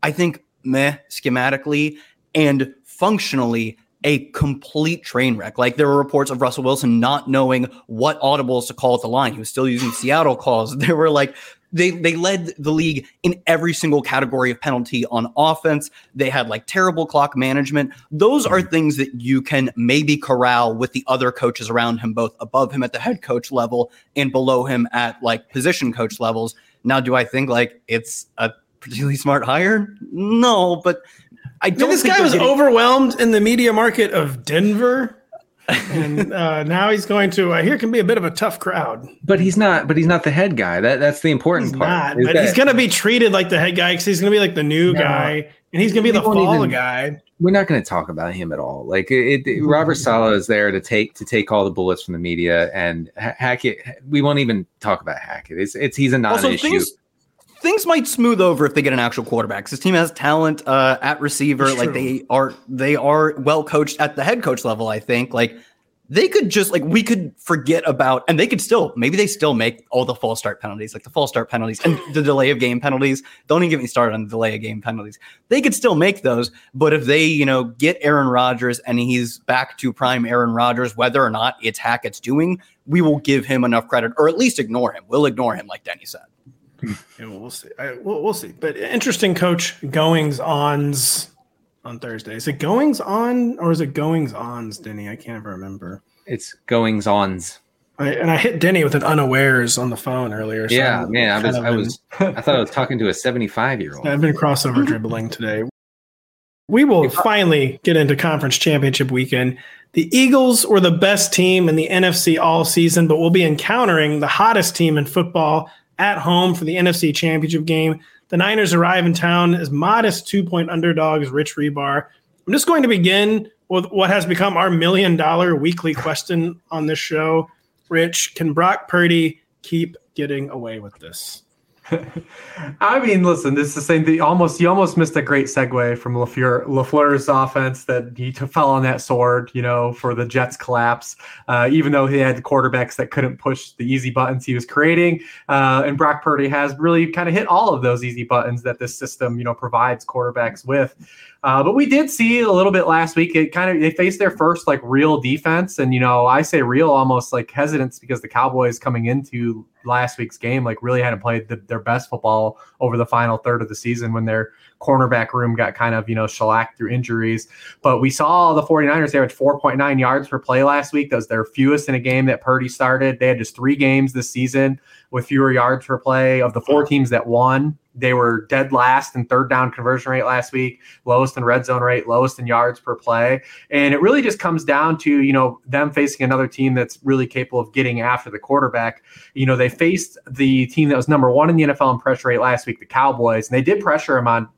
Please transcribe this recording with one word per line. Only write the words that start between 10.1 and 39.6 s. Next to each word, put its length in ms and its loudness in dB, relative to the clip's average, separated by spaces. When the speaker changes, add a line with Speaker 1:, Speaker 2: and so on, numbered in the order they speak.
Speaker 1:
calls. 400 -2
<laughs> 100 -4
They 60 2
were 160 2
like, 260 2
they, 180 2
they 240 -2
led 440 -2
the 140 -2
league 340 -2
in 220 0
every 280 2
single 260 0
category 520 -2
of 80 -8
penalty 460 -4
on 300 -4
offense. 540 0
They 160 -2
had, 180 -2
like, 180 -8
terrible 400 0
clock 300 0
management. 560 0
Those 360 2
are 140 2
Speaker 2:
Mm-hmm. 80 -4
Speaker 1:
things 300 0
that 220 -4
you 220 0
can 340 0
maybe 400 2
corral 580 2
with 180 -4
the 160 -6
other 240 0
coaches 360 -4
around 300 0
him, 160 -6
both 240 -4
above 340 -2
him 100 -4
at 100 -4
the 80 -8
head 200 -4
coach 300 -4
level 400 -2
and 160 -2
below 340 0
him 280 0
at, 300 -4
like, 280 -2
position 420 -2
coach 280 -6
levels. 340 -4
Now, 160 2
do 160 0
I 80 2
think, 260 -4
like, 380 0
it's 380 -6
a 140 -4
particularly 380 -6
smart 280 0
hire? 480 0
No, 640 2
but 260 -2
I 60 0
Speaker 3:
I 40 2
mean, 100 -4
Speaker 1:
don't 100 4
Speaker 3:
this 120 2
Speaker 1:
think 100 2
Speaker 3:
guy 60 4
Speaker 1:
they're 60 4
Speaker 3:
was 80 4
Speaker 1:
getting 160 2
Speaker 3:
overwhelmed 720 4
in 120 4
the 80 4
media 320 4
market 400 2
of 320 -2
Denver. 800 0
And, 640 -2
Speaker 1:
<laughs> 0 -
Speaker 3:
uh, 300 -2
now 280 0
he's 160 0
going 240 2
to, 240 0
uh, 80 2
here 160 2
can 120 -2
be 80 0
a 60 2
bit 140 2
of 60 -4
a 60 -2
tough 300 -4
crowd. 480 -6
Speaker 2:
But 160 2
he's 160 2
not, 320 2